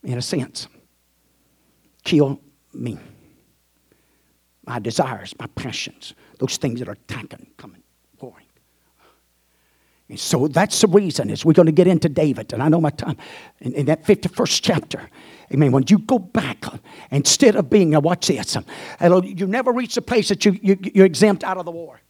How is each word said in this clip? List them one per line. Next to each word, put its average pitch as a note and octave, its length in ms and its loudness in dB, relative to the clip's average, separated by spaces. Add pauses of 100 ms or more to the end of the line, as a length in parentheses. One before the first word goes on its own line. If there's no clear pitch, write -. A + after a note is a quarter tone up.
In B2 140 -6
a B2 60 -6
sense, - 440 -8 (1400)
kill C#3+ 360 0 (320)
me. A#2 260 -10 (1700)
My B2 120 -8
desires, A2 600 -6
my - 100 -12
passions, - 640 -12 (240)
those - 180 -4
things A#2+ 240 -6
that B2 80 -10
are A#2+ 40 -12
attacking, - 640 -16
coming, - 260 -20 (380)
warring. - 260 -20 (1600)
And G#2+ 100 -18
so C3+ 300 -2
that's E3 320 0
the G#3+ 80 4
reason E3 400 2
is - 160 -8
we're D#3+ 80 6
gonna E3 180 8
get E3+ 160 6
into F3 220 2
David, C3+ 440 -2
and A2 100 -4
I D3 60 2
know E3 120 4
my D3+ 100 2
time, - 260 -8 (440)
in, B2+ 140 -8
in C#3+ 120 -2
that D#3 200 -2
fifty-first - 560 -2
chapter, - 460 -4 (440)
amen, C#3 180 2
when C3+ 180 2
you G3+ 100 6
go B3+ 200 0
back, F3+ 460 -6 (460)
instead C#3+ 460 4
of D3+ 120 0
being, F#3+ 220 4
now D3+ 100 4
watch E3+ 260 -2
this, - 300 -4 (420)
hello, F3+ 240 4
you F#3+ 240 -6
never B3 240 -2
reach A#3+ 240 -4
the - 80 -2
place A#3 260 -2
that E3+ 160 -4
you, G3+ 180 4
you, G3 160 2 (160)
you're F#3+ 120 8
exempt F#3 380 2
out F#3 140 -6
of F3 60 -10
the E3+ 60 -12
war. E3 400 -16